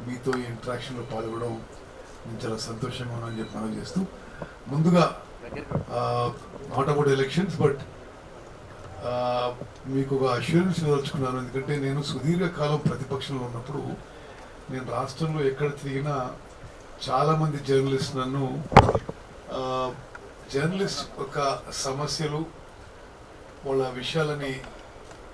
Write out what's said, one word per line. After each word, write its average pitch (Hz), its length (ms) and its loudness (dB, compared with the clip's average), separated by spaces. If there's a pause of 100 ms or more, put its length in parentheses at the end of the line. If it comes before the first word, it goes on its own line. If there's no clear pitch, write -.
మీతో 123 320 -2
ఈ 123 40 -2
ఇంటరాక్షన్‌లో 120 600 -6
పాల్గొనడం 113 600 -4 (640)
నేను 113 200 -8
చాలా 113 100 -2
సంతోషంగా 120 580 -4
ఉన్నానని 113 240 -4
చెప్పి 107 200 -6
మనవి 107 180 -2
చేస్తూ, 180 300 0 (600)
ముందుగా, 160 540 6 (680)
ఆ, 120 420 2 (460)
not 139 100 4
about 143 200 6
elections, 135 540 4
but, 139 120 8 (1300)
ఆ, 123 500 2 (320)
మీకు 135 300 2
ఒక 131 140 4
అష్యూరెన్స్ 165 500 4
ఇవ్వదలుచుకున్నాను. 135 580 2
ఎందుకంటే 135 380 -2
నేను 139 260 0
సుదీర్ఘకాలం 151 760 2
ప్రతిపక్షంలో 131 680 -2
ఉన్నప్పుడు 120 340 -6 (920)
నేను 127 200 -4
రాష్ట్రంలో 147 520 0
ఎక్కడ 139 260 2
తిరిగినా 135 640 -2 (800)
చాలామంది 147 480 6
జర్నలిస్ట్ 135 580 4
నన్ను, 131 480 0 (880)
ఆ, 131 420 0 (600)
జర్నలిస్ట్ 175 520 2 (120)
యొక్క 139 420 0 (120)
సమస్యలు, 151 760 -2 (1160)
వాళ్ళ 135 240 2
విషయాలని 135 720 -2 (720)